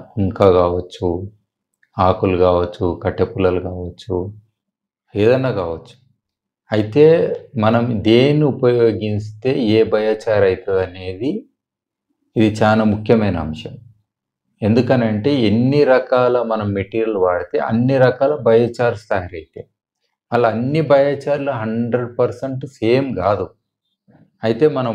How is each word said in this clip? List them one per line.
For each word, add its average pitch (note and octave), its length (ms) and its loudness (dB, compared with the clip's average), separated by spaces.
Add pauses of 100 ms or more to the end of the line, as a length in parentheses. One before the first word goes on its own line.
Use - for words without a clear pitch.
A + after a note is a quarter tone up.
(160)
ఉంక F#2+ 220 -2 (140)
కావచ్చు, F2+ 560 0 (880)
ఆకులు F#2 420 2
కావచ్చు, F2+ 480 0 (140)
కట్టె F#2 240 -2
పుల్లలు F2+ 360 -2
కావచ్చు, F2+ 560 -10 (1000)
ఏదన్నా B2 380 0
కావచ్చు. E2+ 420 -8 (760)
అయితే A2 340 2 (520)
మనం A#2 280 2 (180)
దేన్ని C3+ 440 4
ఉపయోగిస్తే A#2 1080 0 (160)
ఏ A2 160 4
బయోచార్ G#2+ 600 0
అవుతుంది F#2 380 0
అనేది F#2 480 -8 (1040)
ఇది A2 180 2
చాలా A2 300 2
ముఖ్యమైన G#2 540 0
అంశం. D#2 360 -10 (880)
ఎందుకనంటే A#2 680 2 (120)
ఎన్ని A#2+ 420 2
రకాల B2+ 580 2
మనం A2 300 -4
మెటీరియల్ G#2+ 460 -4
వాడితే F2+ 420 -2
అన్ని B2+ 380 0
రకాల C3 420 2
బయోచార్స్ A#2 680 2
తయారవుతాయి. F2+ 600 -8 (640)
అలా A#2+ 160 2
అన్ని B2+ 340 -2
బయోచార్లు C#3+ 720 0
hundred A#2 600 -4
percent C3 580 -4
same B2+ 440 0
కాదు. F#2 300 -2 (960)
అయితే A2+ 260 0
మనం C3 260 -2